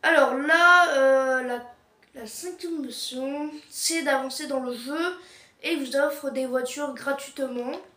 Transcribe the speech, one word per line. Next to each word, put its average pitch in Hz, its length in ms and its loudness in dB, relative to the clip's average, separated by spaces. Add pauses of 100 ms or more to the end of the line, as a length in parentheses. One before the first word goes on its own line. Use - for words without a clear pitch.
Alors 277 320 4
là, 339 560 6
euh, 262 540 4
la, 240 300 -6 (400)
la 220 120 -14
cinquième 339 560 -8
mission, 269 680 -6 (200)
c'est 330 320 -4
d'avancer 269 460 -2
dans 269 120 -4
le 247 160 -8
jeu 320 420 -6 (440)
et 320 140 -2
vous 269 200 -4
offre 285 320 0
des 262 160 -2
voitures 254 480 -4
gratuitement. 254 800 -6 (240)